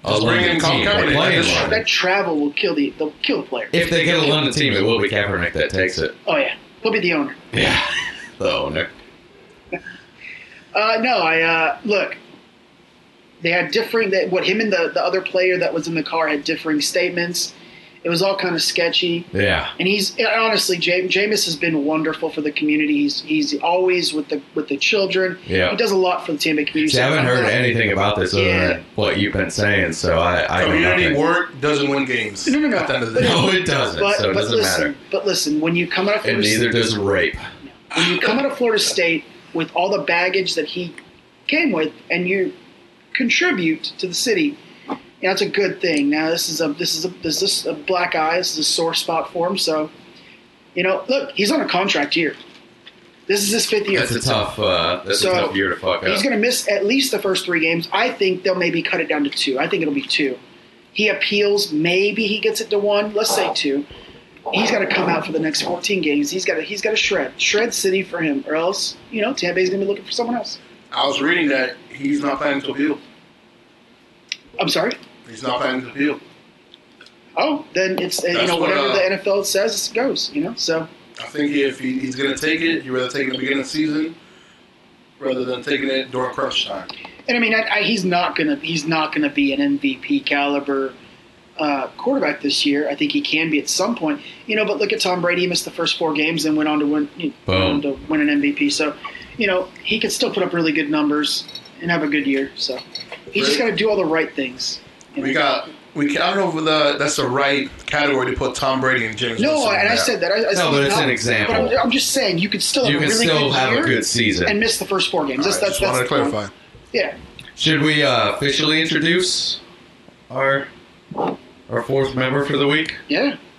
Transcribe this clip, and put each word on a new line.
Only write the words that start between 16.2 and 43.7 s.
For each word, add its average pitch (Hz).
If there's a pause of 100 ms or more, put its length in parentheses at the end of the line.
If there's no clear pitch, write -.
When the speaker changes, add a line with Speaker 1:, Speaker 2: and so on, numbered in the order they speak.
Speaker 3:
had 147
differing 156
statements. 175 (500)
It 170
was 170
all 196
kinda 175
sketchy. 170
Speaker 1:
Yeah. -
Speaker 3:
And 180
he's, 202
honestly, 220
Jam-, 180
Jameis 202
has 165
been 156
wonderful 156
for 156
the 147
community. 151
He's, 143
he's 147
always 180
with 151
the, 143 (140)
with 151
the 139
children. 185
Speaker 1:
Yeah. 185
Speaker 3:
He 196
does 185
a 196
lot 185
for 170
the 147
Tampa 147
community. 151
Speaker 1:
See, -
I 131
haven't 156
heard 123
anything 110
about 101
this 95
other 98
Speaker 3:
Yeah. 92
Speaker 1:
than - (100)
what 104
you've 101
been 95
saying, 101
so 82
I, 87
I 82
know 80
Speaker 2:
Community 180
Speaker 1:
nothing. 143
Speaker 2:
work 165
doesn't 143
win 139
games 113
Speaker 3:
No, 277
no, 302
no. 208
Speaker 2:
at -
the 131
end 123
of 110
the -
Speaker 3:
But 117
Speaker 2:
day. -
Speaker 1:
No, 180
it -
doesn't, -
Speaker 3:
But, 202
Speaker 1:
so -
it -
Speaker 3:
but 98
Speaker 1:
doesn't 113
Speaker 3:
listen, 92 (100)
Speaker 1:
matter. - (160)
Speaker 3:
but 202
listen, 151
when 165
you 175
come 185
out 208
of -
Speaker 1:
And 104
Speaker 3:
Florida 107
Speaker 1:
neither 113
Speaker 3:
State, 117
Speaker 1:
does 110
rape. 98 (600)
Speaker 3:
when 170
you -
come 220
out 277
of 269
Florida 220
State 165 (300)
with 165
all 175
the 196
baggage 180
that 156
he 175 (540)
came 302
with, 156 (180)
and 180
you 185 (600)
contribute 226 (160)